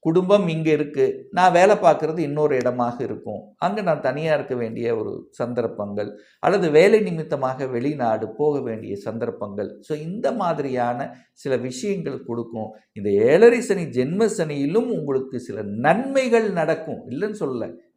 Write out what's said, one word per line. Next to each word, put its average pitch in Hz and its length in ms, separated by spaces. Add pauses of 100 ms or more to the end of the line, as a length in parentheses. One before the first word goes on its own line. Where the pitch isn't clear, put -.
குடும்பம் 185 420
இங்க 160 240
இருக்கு, 143 600
நான் 180 200
வேலை 190 240
பார்க்கறது 160 440
இன்னொரு 147 360
இடமாக 120 480
இருக்கும், 107 360 (180)
அங்க 202 240
நான் 160 200
தனியா 147 320
இருக்க 135 220
வேண்டிய 117 420
ஒரு - 340
சந்தர்ப்பங்கள், 107 800 (280)
அல்லது 180 300
வேலை 196 300
நிமித்தமாக 156 680
வெளிநாடு 120 640
போக 147 320
வேண்டிய 110 340
சந்தர்ப்பங்கள். 110 840
So, 151 160
இந்த 175 340
மாதிரியான 139 840 (180)
சில 135 220
விஷயங்கள் 139 680
கொடுக்கும். 117 440 (240)
இந்த 104 160
ஏழரை 170 520
சனி, 180 220
ஜென்ம 151 540
சனியிலும் 156 480
உங்களுக்கு 143 540
சில 107 220
நன்மைகள் 220 880
நடக்கும், 156 580
இல்லைன்னு 202 300
சொல்லல. 120 320 (260)